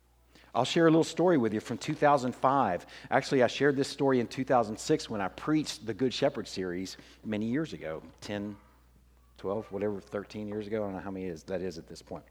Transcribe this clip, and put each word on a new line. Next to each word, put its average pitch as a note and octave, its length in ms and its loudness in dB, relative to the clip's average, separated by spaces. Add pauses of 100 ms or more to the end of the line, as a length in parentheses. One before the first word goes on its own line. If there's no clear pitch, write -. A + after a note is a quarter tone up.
(540)
I'll B2 120 4
share E3 200 4
a E3 40 10
little D#3+ 120 8
story E3+ 360 4
with A2 160 2
you G#2+ 60 0
from A2+ 180 -6
two - 160 -4
thousand C3+ 400 4
five. B2+ 500 2 (260)
Actually, C3+ 320 2
I A#2+ 40 8
shared C#3 280 2
this C3+ 140 0
story C3+ 320 2
in A2+ 60 -2
two C3 180 -6
thousand A2+ 340 2
six - 300 -2
when G#2+ 140 -4
I F#2+ 60 -2
preached - 580 -2
the A2 80 -4
Good B2 180 0
Shepherd C3+ 340 0
series F#2 520 -6 (260)
many G#2+ 220 -2
years C#3+ 260 -2
ago, D#2 300 -8 (180)
ten, G#2 340 -6 (840)
twelve, A2+ 340 -4
whatever, G3+ 260 -2
thirteen G#2 480 -8
years G#2 200 -6
ago. G#2+ 160 -2
I G#2 60 -2
don't F#2+ 80 -6
know F2+ 60 -8
how G2 80 -10
many F#2+ 140 -6
is, E2+ 200 -8
that F#2 180 -4
is F2 160 -6
at D2+ 80 -14
this E2 160 -16
point. - 280 -14